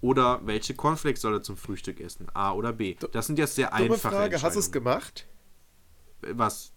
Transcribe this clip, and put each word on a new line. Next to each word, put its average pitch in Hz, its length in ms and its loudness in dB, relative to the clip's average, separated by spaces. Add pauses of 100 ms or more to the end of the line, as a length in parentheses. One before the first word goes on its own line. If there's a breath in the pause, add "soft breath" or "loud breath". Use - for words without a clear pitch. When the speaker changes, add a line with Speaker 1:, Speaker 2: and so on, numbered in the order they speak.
Speaker 1:
Oder 127 440 4
welche 107 280 -2
Cornflakes 151 460 0
soll 107 140 0
er 104 80 0
zum 98 140 -8
Frühstück - 440 -8
essen? 87 340 -10
A 98 180 0
oder 110 200 -2
B? 110 220 -2
Speaker 2:
Du-, - 140 -8
Speaker 1:
Das 113 180 -2
sind 151 120 0
jetzt 147 160 2
sehr 131 220 2
Speaker 2:
dumme 117 180 4
Speaker 1:
einfache 214 200 0
Speaker 2:
Frage, 196 280 0
hast 170 140 2
du's 202 100 2
Speaker 1:
Entscheidungen. - 60 -4
Speaker 2:
gemacht? 131 540 -2 (960)
Speaker 1:
Äh, - 100 -10
was? 113 440 0